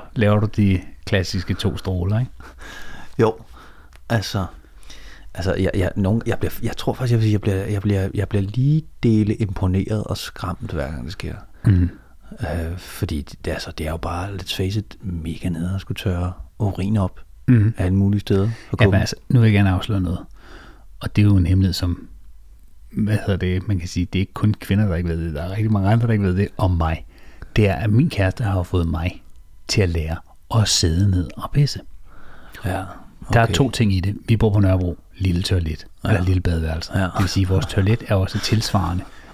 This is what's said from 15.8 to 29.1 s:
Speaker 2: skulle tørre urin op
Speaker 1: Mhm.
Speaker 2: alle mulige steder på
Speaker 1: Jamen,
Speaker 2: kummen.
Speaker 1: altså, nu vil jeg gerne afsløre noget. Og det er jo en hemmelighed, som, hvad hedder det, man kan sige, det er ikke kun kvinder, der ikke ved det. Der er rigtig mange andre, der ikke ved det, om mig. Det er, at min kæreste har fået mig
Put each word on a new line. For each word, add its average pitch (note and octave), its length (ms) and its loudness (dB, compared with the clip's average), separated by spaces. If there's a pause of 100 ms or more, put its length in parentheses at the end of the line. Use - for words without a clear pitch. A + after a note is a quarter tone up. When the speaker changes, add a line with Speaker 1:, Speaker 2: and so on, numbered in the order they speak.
Speaker 2:
skulle - 140 -8
tørre F2 380 -2 (260)
urin G2+ 380 0
op F#2 220 0 (280)
Speaker 1:
Mhm. A2+ 300 6
Speaker 2:
alle F#2 180 2
mulige G2 240 4
steder G2 260 2
på A#2 60 0 (280)
Speaker 1:
Jamen, A2 80 8
Speaker 2:
kummen. F#2+ 140 4
Speaker 1:
altså, - 140 -2 (140)
nu B2+ 100 4
vil A2+ 80 6
jeg G#2+ 60 6
gerne G2+ 160 6
afsløre F#2 320 0
noget. F2+ 180 -2 (800)
Og - 160 -8
det G#2 60 6
er G#2 40 8
jo G2+ 120 8
en F2+ 80 6
hemmelighed, F#2+ 280 4
som, F2 340 -4 (880)
hvad G#2+ 200 2
hedder G2 200 0
det, F#2 300 0
man G2 120 0
kan E2+ 80 -6
sige, F2 180 -2
det - 140 -2
er - 20 2
ikke - 120 -4
kun G#2+ 260 2
kvinder, G#2 280 2
der F2+ 80 0
ikke F2 140 -2
ved E2 160 -2
det. E2 80 -4
Der D2 80 -4
er F2 100 -6
rigtig G#2+ 200 0
mange G2 180 2
andre, A#2 180 4
der A2+ 60 2
ikke G#2 120 2
ved F#2 120 2
det, G2 100 2 (100)
om F#2+ 140 2
mig. E2 340 0 (500)
Det G#2+ 140 6
er, F#2+ 60 2
at A2+ 140 -2
min B2+ 200 4
kæreste F#2+ 340 0
har F#2+ 200 0
fået F2 240 0
mig E2 360 -4 (440)